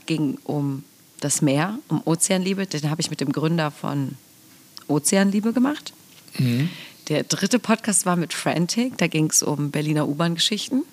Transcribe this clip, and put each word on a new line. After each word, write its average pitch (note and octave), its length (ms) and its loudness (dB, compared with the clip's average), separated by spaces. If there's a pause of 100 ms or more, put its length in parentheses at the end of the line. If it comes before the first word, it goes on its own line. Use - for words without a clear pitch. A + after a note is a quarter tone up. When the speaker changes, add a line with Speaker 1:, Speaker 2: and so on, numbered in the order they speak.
Speaker 1:
ging D3+ 360 0
um C#3 400 -2 (360)
das C#3+ 240 0
Meer, D#3 340 2 (120)
um D#3 160 0
Ozeanliebe. F#3+ 600 0
Den D3+ 240 -4
habe D#3+ 120 -2
ich D#3 100 -4
mit D#3 100 -6
dem C#3 100 0
Gründer D#3 380 2
von C#3 460 -4 (720)
Ozeanliebe G3 680 2
gemacht. C4+ 400 0 (460)
Speaker 2:
Mhm. C3 300 2 (380)
Speaker 1:
Der D3 160 0
dritte - 360 0
Podcast - 480 0
war F3+ 80 2
mit E3 180 -2
Frantic, F3 640 -2
da F3 80 4
ging's D#3+ 380 2
um D3 260 -2
Berliner D3+ 380 0
U-Bahn-Geschichten. E3+ 760 -2 (120)